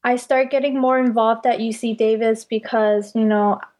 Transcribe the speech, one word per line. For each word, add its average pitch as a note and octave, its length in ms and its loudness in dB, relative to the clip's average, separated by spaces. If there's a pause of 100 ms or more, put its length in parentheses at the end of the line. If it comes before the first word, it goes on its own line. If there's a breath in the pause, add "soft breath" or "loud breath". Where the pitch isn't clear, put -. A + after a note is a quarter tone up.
I B3 120 0
started C4 340 0
getting C4+ 300 -2
more C4 200 2
involved A3+ 460 0
at A#3+ 140 0
U A3 140 -4
C A3+ 200 -4
Davis A3 520 0
because, G#3+ 720 -2
you A3 100 2
know G#3 340 2 (200)